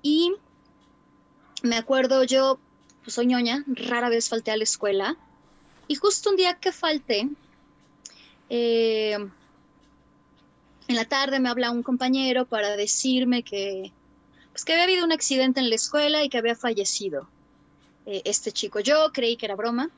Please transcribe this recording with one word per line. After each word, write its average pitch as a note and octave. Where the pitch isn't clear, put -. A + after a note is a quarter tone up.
Y E4
me A#3
acuerdo, C4
yo, C4
pues, -
soy A#3+
ñoña, B3
rara A#3+
vez A#3
falté A3+
a A3
la A3
escuela. G3+
Y D4
justo G4+
un G4
día F4+
que F#4
falté, C#4
eh, A3+
en B3
la A3+
tarde C4+
me B3+
habla A#3+
un A#3+
compañero B3+
para G#3
decirme B3
que, G3
pues, -
que D#4+
había E4+
habido F4+
un E4
accidente C4
en B3
la A3+
escuela D4
y C#4+
que C4
había A#3
fallecido, G3+
eh, G3
este G#3
chico. G#3
Yo D4+
creí A#3
que A3+
era G3+
broma A#3